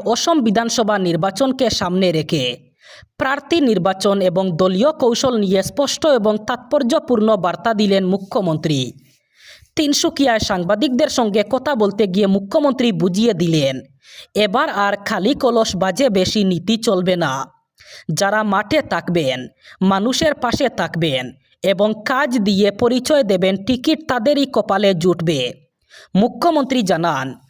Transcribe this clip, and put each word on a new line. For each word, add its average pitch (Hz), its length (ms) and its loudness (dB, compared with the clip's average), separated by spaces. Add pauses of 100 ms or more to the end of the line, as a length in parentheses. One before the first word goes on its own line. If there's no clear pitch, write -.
অসম 320 340 2
বিধানসভা 226 580 0
নির্বাচনকে 190 720 0
সামনে 185 420 0
রেখে 151 320 -2 (720)
প্রার্থী 285 440 -2
নির্বাচন 196 640 2
এবং 185 220 2 (120)
দলীয় 190 360 2
কৌশল 254 460 0
নিয়ে 196 240 0
স্পষ্ট - 400 -4 (120)
এবং 214 200 2 (120)
তাৎপর্যপূর্ণ 247 880 0
বার্তা 175 380 -2
দিলেন 196 300 2
মুখ্যমন্ত্রী। 175 760 -2 (960)
তিনসুকিয়ায় 277 680 0
সাংবাদিকদের 220 680 0
সঙ্গে 214 400 0
কথা 262 240 -2
বলতে 214 320 0
গিয়ে 196 220 0
মুখ্যমন্ত্রী 254 640 0
বুঝিয়ে 185 420 0
দিলেন, 156 400 0 (600)
এবার 214 400 0
আর 202 180 0 (100)
খালি 208 300 0
কলস 226 420 2
বাজে 190 340 0
বেশি 190 340 0
নীতি 185 340 0
চলবে 185 380 0
না। 156 160 -2 (800)
যারা 202 320 0
মাঠে 208 360 0 (100)
থাকবেন, 165 480 -2 (440)
মানুষের 226 520 2
পাশে 254 320 -2 (100)
থাকবেন 160 480 -2 (400)
এবং 196 240 2 (160)
কাজ 269 260 -2 (140)
দিয়ে 202 240 2 (100)
পরিচয় 254 460 2
দেবেন, 190 300 0 (100)
টিকিট 254 340 0 (100)
তাদেরই 269 440 0
কপালে 202 420 2
জুটবে। 170 460 0 (760)
মুখ্যমন্ত্রী 254 680 2
জানান, 160 460 0 (220)